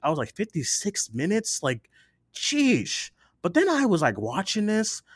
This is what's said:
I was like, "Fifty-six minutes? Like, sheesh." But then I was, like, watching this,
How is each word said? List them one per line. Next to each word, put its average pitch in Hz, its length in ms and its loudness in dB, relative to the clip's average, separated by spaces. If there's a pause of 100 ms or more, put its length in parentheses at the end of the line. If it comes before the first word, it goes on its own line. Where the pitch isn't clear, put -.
I 143 80 0
was 156 80 0
like, 117 180 -4
"Fifty-six 196 800 -4
minutes? 190 480 -2
Like, 127 280 -4 (440)
sheesh." 262 760 0 (320)
But 175 120 -2
then 381 160 6
I 277 160 4
was, 175 160 4
like, 113 160 2
watching 165 480 -2
this, 214 360 0 (140)